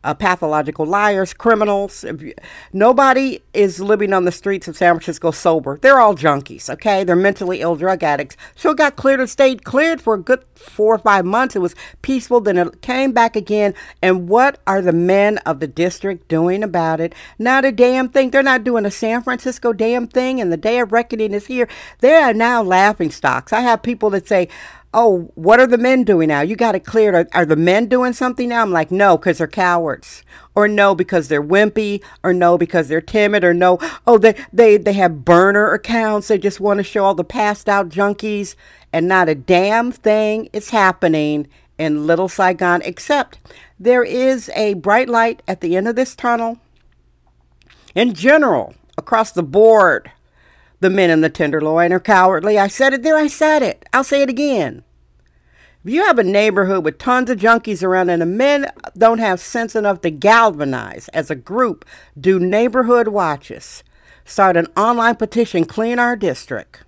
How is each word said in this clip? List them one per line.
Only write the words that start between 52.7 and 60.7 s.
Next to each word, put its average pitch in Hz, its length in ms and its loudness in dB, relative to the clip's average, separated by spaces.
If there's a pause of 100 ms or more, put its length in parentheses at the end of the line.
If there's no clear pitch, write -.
it 262 80 -6
there, 311 160 2
I 302 80 0
said 302 380 0
it. - 200 -6 (100)
I'll 262 100 0
say 277 180 0
it 262 80 0
again. 220 540 -4 (1000)
If 196 80 -10
you 349 140 0
have 262 140 2
a 208 40 0
neighborhood 196 600 0
with - 140 -4
tons 254 320 0
of 208 80 -2
junkies 220 420 0
around 185 300 0
and 170 100 0
the 165 60 -2
men 277 400 0 (280)
don't 226 220 4
have 196 220 -2
sense - 360 -8
enough 202 260 -2
to 170 100 -2
galvanize 147 960 0